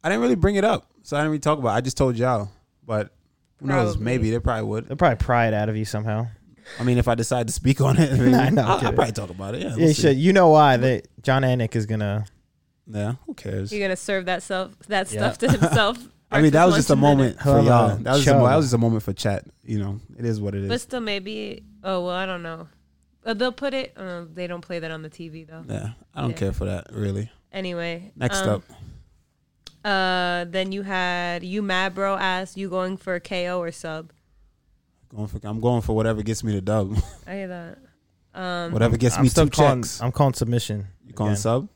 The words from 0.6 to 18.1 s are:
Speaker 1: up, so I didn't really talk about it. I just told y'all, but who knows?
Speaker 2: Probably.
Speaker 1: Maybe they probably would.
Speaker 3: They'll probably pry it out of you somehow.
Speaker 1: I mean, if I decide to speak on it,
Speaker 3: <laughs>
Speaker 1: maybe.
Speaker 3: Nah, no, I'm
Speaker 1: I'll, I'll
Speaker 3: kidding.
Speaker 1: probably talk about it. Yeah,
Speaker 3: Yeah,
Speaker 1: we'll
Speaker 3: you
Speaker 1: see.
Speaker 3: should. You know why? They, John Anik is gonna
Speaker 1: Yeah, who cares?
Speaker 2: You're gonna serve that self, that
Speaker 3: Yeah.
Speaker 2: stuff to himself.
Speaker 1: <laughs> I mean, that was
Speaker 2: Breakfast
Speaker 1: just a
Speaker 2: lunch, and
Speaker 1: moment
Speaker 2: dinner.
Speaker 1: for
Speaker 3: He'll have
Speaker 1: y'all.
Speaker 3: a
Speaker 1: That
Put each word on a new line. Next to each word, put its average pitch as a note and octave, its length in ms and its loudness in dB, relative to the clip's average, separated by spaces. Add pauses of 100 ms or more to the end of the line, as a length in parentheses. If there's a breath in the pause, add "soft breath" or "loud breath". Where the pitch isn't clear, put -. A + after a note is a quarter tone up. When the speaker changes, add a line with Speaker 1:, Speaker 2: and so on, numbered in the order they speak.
Speaker 1:
up, - 260 0 (120)
so - 140 -6
I D3 40 0
didn't D#3 120 0
really D3+ 80 -4
talk D3+ 180 0
about A#2+ 120 0
it. G#2 60 0
I A#2+ 60 2
just B2+ 140 -4
told B2+ 200 2
y'all, A2+ 340 0 (340)
but G#2+ 280 -4 (460)
who C#3 80 -10
knows? C3 280 0
Speaker 2:
Probably. G#2+ 100 -4
Speaker 1:
Maybe A#2 260 0
they A#2 100 0
probably A2 240 -2
would. G#2+ 240 -6
Speaker 3:
They'll C3+ 80 -8
probably C#3+ 200 2
pry A#2+ 320 2
it G#2+ 60 0
out G#2+ 140 0
of G#2+ 80 -4
you G#2+ 80 -4
somehow. A2 440 -4 (500 loud breath)
Speaker 1:
I A#2+ 60 -6
mean, B2 140 4
if A#2+ 100 2
I A#2+ 60 2
decide A#2 340 -2
to - 40 -6
speak - 280 0
on C3+ 180 4
it, D3 140 4
Speaker 3:
<laughs> C3 60 2
Speaker 1:
maybe. B2 120 6
Speaker 3:
Nah, B2 200 4
no, D3 120 2
I'm G#2+ 40 0
Speaker 1:
I'll, - 80 2
I'll - 60 -2
Speaker 3:
kidding. - 140 0
Speaker 1:
probably A2+ 180 0
talk G#2 180 -8
about F#2+ 240 -10
it. - 80 -8
Yeah, - 80 -8
Speaker 3:
Yeah, A#2 60 -6
Speaker 1:
we'll D#3+ 120 4
Speaker 3:
you D3+ 60 6
Speaker 1:
see. - 80 0
Speaker 3:
should. C#3+ 140 6
You E3+ 160 4
know F#3 160 8
why? D3+ 280 8
They, B2+ 260 2 (200)
John C3 200 2
Anik B2 340 0
is A2 100 -2
gonna G#2+ 400 -4 (600)
Speaker 1:
Yeah, G#2+ 280 -6 (120)
who D#4+ 80 -12
cares? G2+ 380 -8
Speaker 2:
You're G#3 140 -4
gonna F#3 100 -2
serve F#3+ 300 -6
that F3+ 160 -4
self, F#3 360 -8 (100)
that G3 220 -2
Speaker 3:
Yeah. - 220 -2
Speaker 2:
stuff - 60 -12
to C4 200 0
himself. G#3 440 2
Speaker 1:
<laughs> - 60 -20 (240)
I C#3 80 4
mean, D#3 120 8
that D#3+ 120 6
was F#3 100 6
Speaker 2:
Breakfast - 140 2
Speaker 1:
just - 20 0
a D3 40 8
Speaker 2:
lunch, C#3 160 6
and C#3 80 6
Speaker 1:
moment B2+ 200 2
Speaker 2:
dinner. - 40 -14 (140)
Speaker 1:
for A2+ 60 6
Speaker 3:
He'll A#2 100 6
have A2+ 180 6
Speaker 1:
y'all. G#2 80 -2
Speaker 3:
a A2 60 -8
Speaker 1:
That B2 80 0